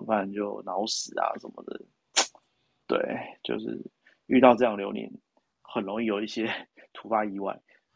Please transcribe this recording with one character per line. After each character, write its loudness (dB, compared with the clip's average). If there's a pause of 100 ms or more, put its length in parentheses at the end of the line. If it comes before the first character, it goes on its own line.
不 0
然 0
就 -4
脑 -4
死 -6
啊 0
什 -14
么 -16
的。 -12 (1080)
对， 2 (420)
就 -4
是 -6 (460)
遇 6
到 12
这 4
样 2
流 -4
年， -8 (520)
很 -4
容 -4
易 0
有 0
一 -4
些 -4 (180)
<laughs> -20
突 -16
发 2
意 -6
外， -6 (380)